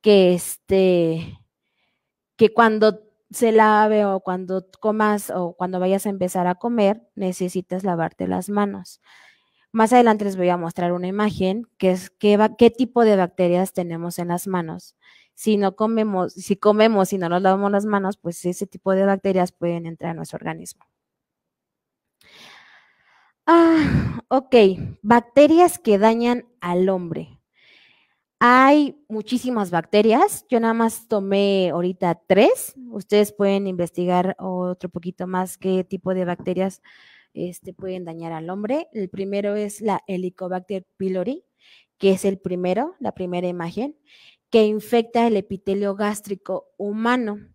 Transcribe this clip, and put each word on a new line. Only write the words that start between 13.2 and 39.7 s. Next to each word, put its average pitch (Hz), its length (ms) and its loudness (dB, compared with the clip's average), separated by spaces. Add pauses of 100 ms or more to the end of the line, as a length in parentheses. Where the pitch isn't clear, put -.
tenemos 175 440 -8
en 175 100 -6
las 175 200 -6
manos. 175 480 -8 (380)
Si 214 220 0
no 196 200 -2
comemos, 214 560 -2
si 196 240 -6
comemos 214 560 2
y 196 60 -4
no 175 100 -4
nos 175 120 0
lavamos 196 300 2
las 202 160 0
manos, 202 300 -2
pues - 280 -10
ese 180 220 -6
tipo - 260 -6
de 190 140 2
bacterias 190 460 0
pueden 170 340 -6
entrar 165 240 -10
a 165 40 -8
nuestro 160 220 -12
organismo. 165 480 -14 (2500)
Ah, 330 840 4
ok, 262 260 -2 (480)
bacterias 294 760 4
que 202 200 2
dañan 233 480 2 (140)
al 180 280 0
hombre. 170 500 -6 (1000)
Hay 262 680 4
muchísimas 220 640 -4
bacterias, 214 800 2
yo 233 120 0
nada 226 140 0
más 226 340 -2
tomé 196 640 0
ahorita 175 560 -4
tres. 262 480 4 (160)
Ustedes 208 420 0
pueden 196 340 -2
investigar 180 720 -2
otro 180 500 -8
poquito 180 380 -10
más 185 300 -6
qué 185 280 -2
tipo 190 280 -8
de 185 120 -4
bacterias, 185 580 -6 (500)
este, 180 400 -12
pueden 185 320 -12
dañar 165 280 -12
al 160 180 -12
hombre. 214 420 -6
El 196 160 -8
primero 202 480 -6
es 208 240 -8